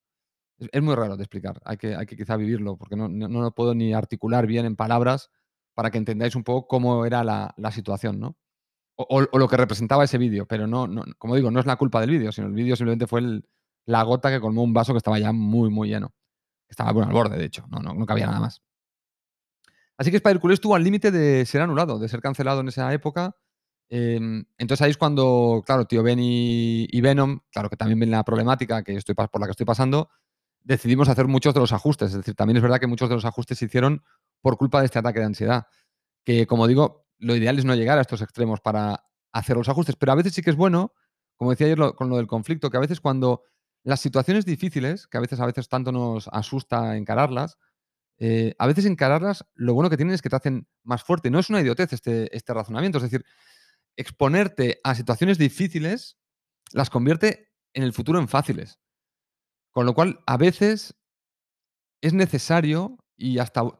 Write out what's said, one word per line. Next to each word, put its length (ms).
Es, 140
es 100
muy 140
raro 220
de 60
explicar, 420
hay 100
que, 180
hay 120
que 100
quizá 220
vivirlo, 400
porque 180
no, 140
no, 180
no 140
lo 120
puedo 220
ni 180
articular 540
bien 180
en 120
palabras 520
para 140
que 80
entendáis 380
un 80
poco 240
cómo 360
era 200
la, 340
la 140
situación, 480
¿no? 180
O, 140
o, 220
o 80
lo 80
que 100
representaba 460
ese 160
vídeo, 260
pero 220
no, 200
no, 160
como 180
digo, 140
no 100
es 60
la 120
culpa 220
del 120
vídeo, 200
sino 140
el 80
vídeo 220
simplemente 320
fue 140
el, 280
la 180
gota 260
que 100
colmó 220
un 100
vaso 220
que 60
estaba 180
ya 140
muy, 400
muy 180
lleno. 240
Estaba, 220
bueno, 160
al 60
borde, 240
de 80
hecho, 260
no, 80
no, 140
no 120
cabía 220
nada 120
más. 220
Así 140
que 60
Spider 220
Culé 140
estuvo 220
al 80
límite 260
de 360
ser 160
anulado, 360
de 100
ser 140
cancelado 400
en 60
esa 260
época. 420
Em, 560
entonces 240
ahí 80
es 60
cuando, 680
claro, 200
Tío 180
Ben 160
y, 720
y 100
Venom, 380
claro 200
que 60
también 220
ven 120
la 120
problemática 600
que 120
estoy 200
pa-, 120
por 140
la 60
que 40
estoy 140
pasando, 440
decidimos 480
hacer 180
muchos 280
de 40
los 140
ajustes. 380
Es 60
decir, 180
también 220
es 60
verdad 160
que 80
muchos 220
de 60
los 100
ajustes 320
se 80
hicieron 380
por 160
culpa 220
de 80
este 120
ataque 200
de 60
ansiedad, 420
que, 220
como 200
digo, 400
lo 160
ideal 240
es 60
no 120
llegar 220
a 40
estos 200
extremos 380
para 460
hacer 240
los 140
ajustes, 260
pero 160
a 40
veces 180
sí 80
que 80
es 80
bueno, 340
como 140
decía 160
ayer 120
lo, 160
con 140
lo 80
del 100
conflicto, 420
que 60
a 60
veces 180
cuando 440
las 160
situaciones 460
difíciles, 600
que 100
a 40
veces, 180
a 60
veces 220
tanto 240
nos 380
asusta 680
encararlas, 600
eh, 400
a 100
veces 180
encararlas, 600
lo 180
bueno 160
que 80
tienen 180
es 60
que 80
te 60
hacen 320
más 200
fuerte. 260
No 100
es 100
una 120
idiotez 320
este, 420
este 180
razonamiento, 460
es 40
decir, 220
exponerte 840
a 120
situaciones 420
difíciles 800
las 180
convierte 640
en 100
el 100
futuro 260
en 80
fáciles. 520
Con 140
lo 80
cual, 320
a 120
veces 580
es 120
necesario 840
y 240
hasta, 280